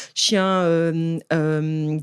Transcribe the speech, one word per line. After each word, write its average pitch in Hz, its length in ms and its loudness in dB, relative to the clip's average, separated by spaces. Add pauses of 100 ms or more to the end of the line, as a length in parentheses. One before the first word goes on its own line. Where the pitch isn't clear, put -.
(140)
chien, 196 300 0
euh, 165 760 0 (140)
euh, 156 720 0